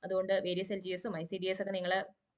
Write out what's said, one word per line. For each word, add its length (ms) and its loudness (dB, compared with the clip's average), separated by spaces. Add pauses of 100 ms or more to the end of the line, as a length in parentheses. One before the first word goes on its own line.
അതുകൊണ്ട് 280 2 (120)
വേരിയസ് 300 0
എൽ 100 -2
ജി 120 -4
എസും 240 -4
ഐ 100 -2
സി 120 -4
ഡി 80 0
എസ് 120 0
ഒക്കെ 140 -2
നിങ്ങള്, 220 2 (400)